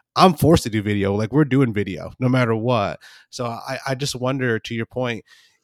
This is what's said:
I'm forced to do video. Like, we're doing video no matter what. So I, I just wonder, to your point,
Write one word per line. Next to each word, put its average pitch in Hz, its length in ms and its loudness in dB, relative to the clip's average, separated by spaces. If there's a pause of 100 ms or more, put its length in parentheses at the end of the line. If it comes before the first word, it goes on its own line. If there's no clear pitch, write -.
(140)
I'm 175 180 6
forced 151 300 4
to 117 80 -8
do 107 100 0
video. 98 340 0
Like, 107 200 -2
we're 151 100 4
doing 127 300 2
video 92 440 -4
no 127 120 2
matter 123 260 2
what. 110 420 0 (300)
So - 160 -8
I, 120 420 -8
I 135 80 -2
just 139 200 -4
wonder, 127 440 -2
to - 160 -10
your 113 120 -4
point, 120 360 -6 (400)